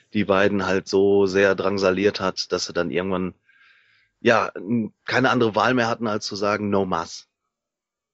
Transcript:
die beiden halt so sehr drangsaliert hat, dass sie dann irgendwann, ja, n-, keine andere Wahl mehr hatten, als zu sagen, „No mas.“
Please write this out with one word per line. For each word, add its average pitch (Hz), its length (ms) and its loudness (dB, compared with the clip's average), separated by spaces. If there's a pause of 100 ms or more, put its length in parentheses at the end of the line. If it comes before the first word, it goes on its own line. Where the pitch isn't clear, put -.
(140)
die 107 100 0
beiden 98 420 2
halt 92 220 -2
so 101 380 4
sehr 95 300 2
drangsaliert 95 640 0
hat, - 320 -4
dass 90 140 -4
sie - 60 -14
dann 85 180 -2
irgendwann, 90 440 -4 (840)
ja, 110 360 2
n-, 104 360 -4 (140)
keine 123 240 2
andere 113 260 2
Wahl 107 180 2
mehr 117 140 0
hatten, 117 180 -4
als 107 200 -4
zu 104 100 -10
sagen, 104 340 -2
„No 98 160 2
mas.“ 85 420 -6 (840)